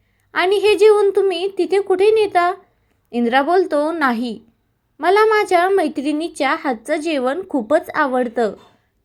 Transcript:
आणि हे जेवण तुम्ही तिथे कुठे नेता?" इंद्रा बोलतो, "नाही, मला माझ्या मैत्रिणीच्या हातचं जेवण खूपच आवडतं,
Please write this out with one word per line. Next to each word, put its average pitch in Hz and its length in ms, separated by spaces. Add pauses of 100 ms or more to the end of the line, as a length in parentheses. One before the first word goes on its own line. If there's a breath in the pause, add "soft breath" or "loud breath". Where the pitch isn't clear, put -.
(340)
आणि 370 220
हे 403 180
जेवण 403 420
तुम्ही 392 320 (100)
तिथे 359 220
कुठे 392 300
नेता?" 403 420 (600)
इंद्रा 240 300
बोलतो, 311 500
"नाही, 247 460 (640)
मला 392 260
माझ्या 403 420
मैत्रिणीच्या 302 880
हातचं 285 380
जेवण 294 520
खूपच 285 460
आवडतं, 247 600 (500 soft breath)